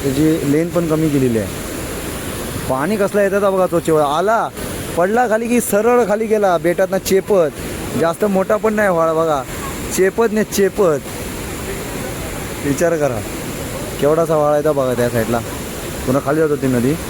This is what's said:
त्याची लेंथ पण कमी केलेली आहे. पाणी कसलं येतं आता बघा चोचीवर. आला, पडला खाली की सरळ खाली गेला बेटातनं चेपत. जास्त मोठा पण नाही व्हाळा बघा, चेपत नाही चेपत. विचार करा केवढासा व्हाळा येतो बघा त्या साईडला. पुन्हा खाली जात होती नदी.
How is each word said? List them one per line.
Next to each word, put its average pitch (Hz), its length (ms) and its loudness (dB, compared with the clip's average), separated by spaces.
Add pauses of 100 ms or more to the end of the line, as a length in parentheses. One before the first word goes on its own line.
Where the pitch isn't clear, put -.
त्याची 143 480 2
लेंथ 165 180 2
पण 170 180 0
कमी 156 220 2
केलेली 131 300 2
आहे. 98 80 -2 (1200)
पाणी 143 280 0
कसलं 196 240 0
येतं 196 160 2
आता 202 120 4
बघा 190 180 2
चोचीवर. 160 340 2
आला, 170 460 2 (500)
पडला 214 320 2
खाली 226 180 0
की 240 140 2
सरळ 220 460 2
खाली 214 180 0
गेला 202 320 2
बेटातनं 175 400 0
चेपत. 185 600 2 (400)
जास्त 165 260 0
मोठा 196 320 2
पण 214 160 0
नाही 208 160 2
व्हाळा 165 240 2
बघा, 160 280 2 (560)
चेपत 190 340 2
नाही 214 140 2 (100)
चेपत. 180 480 2 (1600)
विचार 165 300 2
करा 135 240 0 (840)
केवढासा 160 340 2
व्हाळा 147 220 2
येतो 147 160 2
बघा 131 200 0
त्या 120 160 0
साईडला. 117 300 0 (680)
पुन्हा 131 200 2
खाली 147 140 2
जात 160 100 2
होती 135 180 0
नदी. 127 260 2 (160)